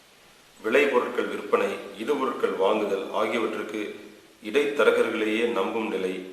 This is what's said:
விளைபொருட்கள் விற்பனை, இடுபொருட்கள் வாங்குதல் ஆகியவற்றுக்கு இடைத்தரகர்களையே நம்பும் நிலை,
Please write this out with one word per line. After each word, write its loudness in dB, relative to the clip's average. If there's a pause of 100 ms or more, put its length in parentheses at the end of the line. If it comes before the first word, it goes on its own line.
(600)
விளைபொருட்கள் 2
விற்பனை, 0 (280)
இடுபொருட்கள் -2
வாங்குதல் 2
ஆகியவற்றுக்கு -2 (640)
இடைத்தரகர்களையே 2
நம்பும் -2
நிலை, -2 (200)